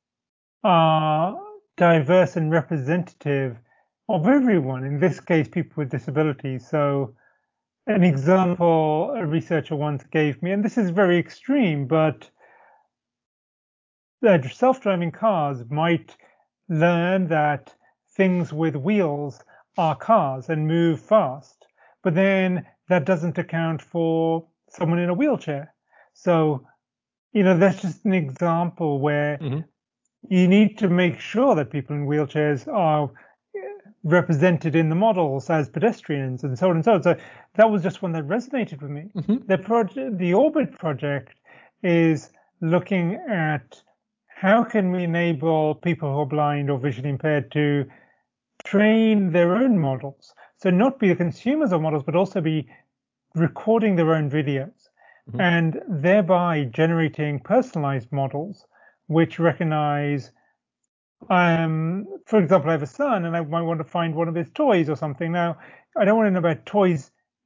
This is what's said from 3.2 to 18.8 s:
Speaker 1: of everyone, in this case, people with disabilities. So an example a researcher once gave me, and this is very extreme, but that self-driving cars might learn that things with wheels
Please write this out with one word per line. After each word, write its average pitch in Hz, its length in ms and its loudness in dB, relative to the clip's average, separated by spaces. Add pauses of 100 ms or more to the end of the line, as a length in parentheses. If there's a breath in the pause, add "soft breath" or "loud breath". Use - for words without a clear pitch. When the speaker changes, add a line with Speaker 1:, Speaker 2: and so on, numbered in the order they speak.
Speaker 1:
of 180 180 -2
everyone, 175 580 2
in 139 160 -6
this 170 200 0
case, 160 280 0
people - 280 -6
with 143 140 -6
disabilities. 143 800 -4
So 143 460 -2 (720)
an 208 180 2
example 170 1080 2
a 208 120 -4
researcher 156 500 -4
once 147 280 -4
gave 151 380 -2
me, 180 100 -4
and 202 120 -2
this 226 140 -4
is 185 120 0
very 175 280 4
extreme, 170 680 -2
but 156 420 0 (1900 soft breath)
that 180 300 4
self-driving 202 600 0
cars 147 580 -2
might 160 460 -2 (520 soft breath)
learn 175 600 0
that 151 460 -2 (420)
things 180 360 0
with 151 240 -2
wheels 147 640 -2 (340 soft breath)